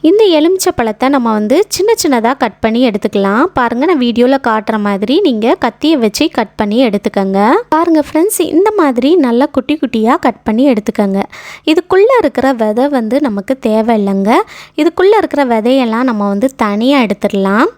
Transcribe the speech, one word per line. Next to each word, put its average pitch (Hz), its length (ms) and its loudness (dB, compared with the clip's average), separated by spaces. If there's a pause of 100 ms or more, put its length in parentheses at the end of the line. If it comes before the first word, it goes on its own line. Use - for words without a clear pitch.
இந்த 415 140 4 (160)
எலுமிச்சைப்பழத்தை 302 760 -2
நம்ம 233 240 0
வந்து 214 180 0 (200)
சின்ன 427 260 0
சின்னதா 247 300 0 (100)
கட் 220 220 -4
பண்ணி 226 160 0 (100)
எடுத்துக்கலாம். 202 540 0 (140)
பாருங்க, 240 320 -2
நான் 285 140 2
வீடியோல 240 340 2 (100)
காட்டுற 220 300 0 (100)
மாதிரி 208 280 -2 (120)
நீங்க 233 280 0 (100)
கத்தியை 294 380 -2
வச்சு 220 220 0 (120)
கட் 214 240 -4
பண்ணி 214 260 0
எடுத்துக்கோங்க. 196 500 -2 (380)
பாருங்க 320 320 2
ஃப்ரெண்ட்ஸ், 359 320 -2 (160)
இந்த 415 240 2
மாதிரி 269 320 0 (140)
நல்லா 240 220 0 (100)
குட்டி 294 240 -2
குட்டியா 233 340 0 (100)
கட் - 220 -2
பண்ணி 233 260 2
எடுத்துக்கோங்க. 202 460 -2 (540)
இதுக்குள்ள 381 360 2 (140)
இருக்கிற 262 240 0 (160)
விதை 226 240 0 (100)
வந்து 220 180 -2 (120)
நமக்கு 202 280 -4 (120)
தேவையில்லைங்க. 214 540 0 (600)
இதுக்குள்ள 370 400 2
இருக்கிற 285 200 -2 (120)
விதையெல்லாம் 240 580 0
நம்ம 208 220 -2
வந்து 202 140 0 (180)
தனியா 233 400 0
எடுத்துடலாம். 196 720 0